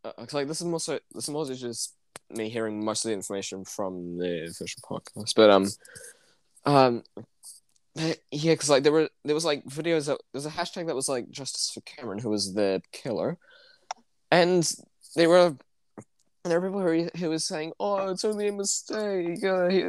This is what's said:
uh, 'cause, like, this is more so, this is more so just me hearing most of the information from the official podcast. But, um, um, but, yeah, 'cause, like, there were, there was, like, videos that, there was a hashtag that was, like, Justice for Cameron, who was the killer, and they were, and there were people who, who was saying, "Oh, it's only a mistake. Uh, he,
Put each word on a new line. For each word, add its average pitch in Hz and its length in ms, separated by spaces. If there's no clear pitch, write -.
uh, 113 80
'cause, 117 220
like, 143 120
this 160 140
is 170 60
more 165 120
so, 156 220
this - 120
is 156 60
more 147 140
so 131 100
just 123 420
me 110 180
hearing 110 360
most 110 200
of 117 40
the 110 60
information 95 500
from 90 540
the 87 260
official - 440
podcast. - 460
But, 107 160
um, 98 160
um, 131 360
but, 160 220
yeah, 156 240
'cause, 147 160
like, 139 140
there 147 80
were, 156 160
there 147 100
was, 160 100
like, 147 200
videos 156 420
that, 143 120
there - 60
was 147 80
a 185 40
hashtag 175 360
that 156 80
was, 135 140
like, 127 220
Justice - 420
for - 80
Cameron, 110 400
who 117 100
was 98 240
the 98 260
killer, 120 460
and 175 400
they 165 100
were, 175 300
and 175 40
there 170 100
were 190 80
people 196 140
who, 165 260
who 170 120
was 160 160
saying, 160 340
"Oh, 196 300
it's 190 120
only 208 260
a 202 40
mistake. 196 880
Uh, 185 260
he, 180 200